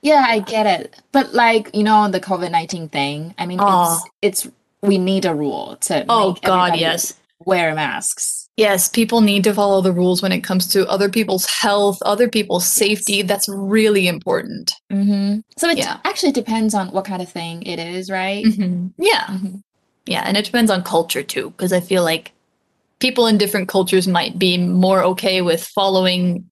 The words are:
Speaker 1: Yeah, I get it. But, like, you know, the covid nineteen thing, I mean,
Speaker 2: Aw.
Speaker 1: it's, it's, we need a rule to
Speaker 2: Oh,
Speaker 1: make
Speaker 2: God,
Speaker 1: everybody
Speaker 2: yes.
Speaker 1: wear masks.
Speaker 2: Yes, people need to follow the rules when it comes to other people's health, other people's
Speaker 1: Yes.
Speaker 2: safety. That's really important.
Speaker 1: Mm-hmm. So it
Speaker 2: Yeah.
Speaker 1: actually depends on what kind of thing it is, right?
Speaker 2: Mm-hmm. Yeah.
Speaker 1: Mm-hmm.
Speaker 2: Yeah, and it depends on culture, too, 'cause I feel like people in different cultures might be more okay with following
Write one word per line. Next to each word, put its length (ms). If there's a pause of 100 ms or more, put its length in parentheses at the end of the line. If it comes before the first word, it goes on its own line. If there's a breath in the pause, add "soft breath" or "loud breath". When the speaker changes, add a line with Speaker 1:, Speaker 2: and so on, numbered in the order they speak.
Speaker 1:
Yeah, 260
I 120
get 260
it. 320 (160)
But, 220
like, 400
you 80
know, 260
the 100
covid 320
nineteen 380
thing, 480
I 80
mean, 160
Speaker 2:
Aw. 400 (220)
Speaker 1:
it's, 240
it's, 60 (280)
we 160
need 300
a 80
rule 480
to 260
Speaker 2:
Oh, 240
Speaker 1:
make 120
Speaker 2:
God, 260
Speaker 1:
everybody 100
Speaker 2:
yes. 320 (320)
Speaker 1:
wear 300
masks. 640 (180)
Speaker 2:
Yes, 320
people 340
need 220
to 100
follow 260
the 120
rules 280
when 120
it 100
comes 260
to 180
other 220
people's 380
health, 580
other 240
people's 360
Speaker 1:
Yes. 100
Speaker 2:
safety. 480
That's 260
really 580
important. 680 (200)
Speaker 1:
Mm-hmm. 460 (180)
So 140
it 80
Speaker 2:
Yeah. 260
Speaker 1:
actually 280
depends 420
on 160
what 160
kind 160
of 80
thing 320
it 160
is, 320
right? 340
Speaker 2:
Mm-hmm. 440 (100)
Yeah. 300
Speaker 1:
Mm-hmm. 280 (480)
Speaker 2:
Yeah, 220
and 100
it 80
depends 260
on 120
culture, 400
too, 340
'cause 160
I 80
feel 220
like 300 (640)
people 280
in 120
different 300
cultures 380
might 320
be 200
more 460
okay 360
with 240
following 880